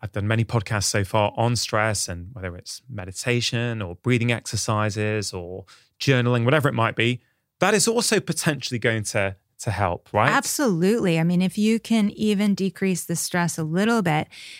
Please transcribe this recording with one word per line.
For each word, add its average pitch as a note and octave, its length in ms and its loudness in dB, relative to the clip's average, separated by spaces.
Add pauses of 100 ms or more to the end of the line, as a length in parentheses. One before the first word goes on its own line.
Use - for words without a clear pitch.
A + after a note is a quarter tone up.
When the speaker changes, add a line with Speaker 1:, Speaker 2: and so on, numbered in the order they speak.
Speaker 1:
I've G2 120 -10
done G#2 160 -2
many A2+ 160 2
podcasts G#2 400 -2
so G2+ 200 0
far G#2 320 2
on A#2 200 2
stress G#2+ 520 -2
and F2 240 -10
whether F#2 240 -10
it's - 320 -16
meditation A#2 960 -4
or F2 140 -8
breathing A#2+ 340 2
exercises G#2+ 1040 -2
or F#2 320 -10 (340)
journaling, B2 460 4
whatever C#3 240 4
it B2+ 60 -2
might A2+ 200 0
be, A#2+ 260 0 (400)
that G3 140 4
is G#3 140 4
also A3+ 320 2
potentially C#3+ 580 -2
going A2+ 260 0
to, G2 300 -2 (240)
to - 120 -4
help, F#2 420 -2
right? A2+ 180 4
Speaker 2:
Absolutely. G#3 880 2
I E3 60 2
mean, F3 180 2
if F#3+ 160 -2
you A3 220 2
can G#3+ 300 2
even G#3 440 2
decrease F#3+ 500 -2
the E3+ 120 -2
stress F3 420 -2
a D#3+ 60 -2
little G#3 380 2
bit. D#3 260 0 (320)